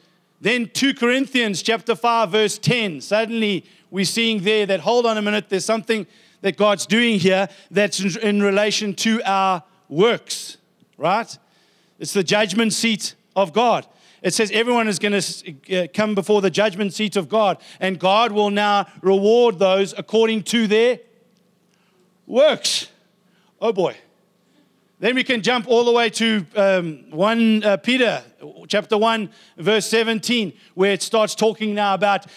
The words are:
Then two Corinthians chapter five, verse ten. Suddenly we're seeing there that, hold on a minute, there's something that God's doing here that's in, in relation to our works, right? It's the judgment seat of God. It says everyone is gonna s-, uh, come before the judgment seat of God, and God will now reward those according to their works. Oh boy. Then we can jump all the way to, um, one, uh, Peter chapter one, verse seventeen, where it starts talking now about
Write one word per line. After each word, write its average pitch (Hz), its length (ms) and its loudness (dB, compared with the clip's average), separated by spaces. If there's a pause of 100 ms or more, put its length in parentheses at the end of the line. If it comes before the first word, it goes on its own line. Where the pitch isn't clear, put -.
(420)
Then 233 260 -2
two 269 280 -2
Corinthians 240 680 0
chapter 226 320 -2
five, 226 380 0
verse 214 260 0
ten. 214 420 -2
Suddenly 214 680 -2 (260)
we're 190 120 -2
seeing 226 380 -2
there 208 240 0
that, 185 140 0
hold 233 260 0
on 226 100 2
a 214 60 -4
minute, 208 280 -2
there's 185 140 -2
something 220 440 -2 (340)
that 190 160 -4
God's 202 300 2
doing 226 320 2
here 190 300 2 (200)
that's 196 300 0
in, 190 280 -4
in 208 140 2
relation 202 540 0
to 220 280 -2
our 190 380 0 (280)
works, 185 680 -2 (400)
right? 185 400 -2 (600)
It's 143 140 -10
the 196 100 0
judgment 208 500 0
seat - 400 -2 (220)
of 185 180 0
God. 214 320 0 (380)
It 185 100 -2
says 214 180 0
everyone 233 360 0
is 190 100 -2
gonna 208 200 0
s-, - 260 -6 (280)
uh, 180 220 -2
come 214 220 -2
before 202 260 2
the 190 80 2
judgment 196 460 -2
seat 214 200 -4
of 175 140 -4
God, 202 300 0 (200)
and 185 200 -4
God 208 320 2
will 208 180 0
now 202 380 0 (160)
reward 202 560 2
those 190 360 2
according 220 500 0
to 226 200 0
their 226 340 2 (1300)
works. - 640 0 (720)
Oh 226 100 0
boy. 170 240 0 (1040)
Then 240 160 0
we 254 80 0
can 240 180 -2
jump 233 280 0
all 240 160 4
the 233 80 2
way 233 160 2
to, 220 360 -2 (120)
um, 180 540 0
one, 220 520 2
uh, 202 140 2
Peter 226 440 0 (460)
chapter 208 300 -2
one, 220 320 0 (260)
verse 196 300 0
seventeen, 226 680 -2 (220)
where 196 180 2
it 190 100 -2
starts 214 340 0
talking 214 380 -2
now 202 200 0
about 190 320 0 (120)